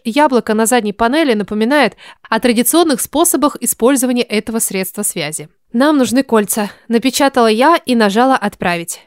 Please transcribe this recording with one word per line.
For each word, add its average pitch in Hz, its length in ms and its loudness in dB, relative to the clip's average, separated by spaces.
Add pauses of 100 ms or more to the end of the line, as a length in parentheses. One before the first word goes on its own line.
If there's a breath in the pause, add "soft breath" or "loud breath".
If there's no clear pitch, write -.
яблоко 240 500 0
на 226 120 0
задней 214 280 0
панели 254 400 0
напоминает 220 600 0 (320 loud breath)
о 226 120 -2
традиционных 254 600 2
способах 294 580 -2
использования 247 640 0
этого 220 360 -4
средства 190 440 -6
связи. 156 460 -8 (240)
«Нам 285 240 2
нужны 247 260 0
кольца», 208 460 -2 (200 loud breath)
напечатала 247 580 2
я 254 300 4
и 254 180 -2
нажала 226 400 2
«Отправить». 175 720 -6